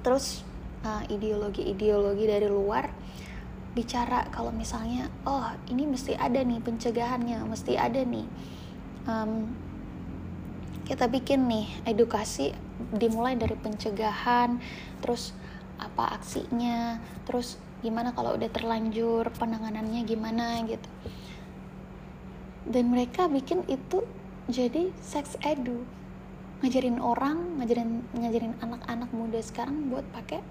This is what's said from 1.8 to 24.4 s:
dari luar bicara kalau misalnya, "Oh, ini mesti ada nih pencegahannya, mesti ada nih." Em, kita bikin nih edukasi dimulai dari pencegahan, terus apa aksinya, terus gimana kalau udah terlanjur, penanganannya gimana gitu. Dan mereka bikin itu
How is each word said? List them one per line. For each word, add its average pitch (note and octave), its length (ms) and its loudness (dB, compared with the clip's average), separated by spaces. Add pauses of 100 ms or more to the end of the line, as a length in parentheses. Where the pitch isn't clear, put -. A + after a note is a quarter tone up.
dari G#3 240 6
luar G3+ 400 2 (800)
bicara - 560 2
kalau A#3 240 -4
misalnya, A3+ 560 -2 (160)
"Oh, C4 240 2 (240)
ini C#4 160 2
mesti - 240 0
ada C4 320 2
nih A#3 160 2
pencegahannya, A#3 880 0
mesti - 320 -2
ada B3 240 4
nih." A#2+ 240 -2 (800)
Em, A3 400 0 (1400)
kita B3+ 240 4
bikin C4 400 4
nih G#3+ 160 2 (220)
edukasi A3+ 640 4 (400)
dimulai A3+ 420 4
dari G#3+ 240 2
pencegahan, A3 1000 2 (420)
terus - 320 -2 (420)
apa - 400 0
aksinya, A#3 800 0 (320)
terus B3 320 -2 (240)
gimana A#3 320 0
kalau A#3+ 160 2
udah A3+ 160 0
terlanjur, A3+ 880 2
penanganannya A3 720 0
gimana A3+ 560 2
gitu. A3+ 240 -4 (1800)
Dan A#3+ 240 4
mereka B3 400 6
bikin D4 400 4
itu D#4 320 2 (480)